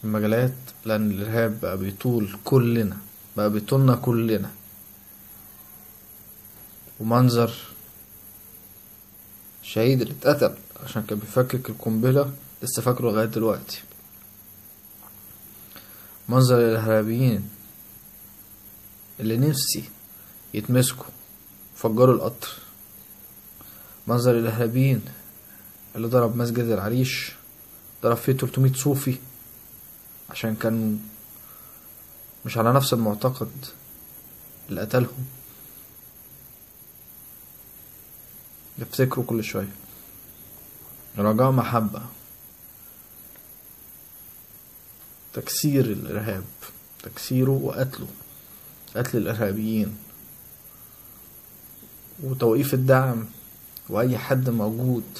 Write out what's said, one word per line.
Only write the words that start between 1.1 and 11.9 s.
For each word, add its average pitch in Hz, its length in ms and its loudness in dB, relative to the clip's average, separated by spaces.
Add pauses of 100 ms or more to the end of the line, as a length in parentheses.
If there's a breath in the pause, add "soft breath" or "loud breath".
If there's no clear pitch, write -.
الإرهاب 110 500 -2
بقى 90 160 -4
بيطول 98 640 -2
كلنا، 117 540 2 (400)
بقى 104 120 2
بيطولنا 123 460 4
كلنا. 113 560 0 (2500)
ومنظر 117 540 4 (2000)
الشهيد 123 380 2
اللي 110 120 -4
اتقتل 131 420 2 (280)
عشان 107 200 -6
كان 104 160 -4
بيفكك 127 500 -2
القنبلة 131 640 0 (300)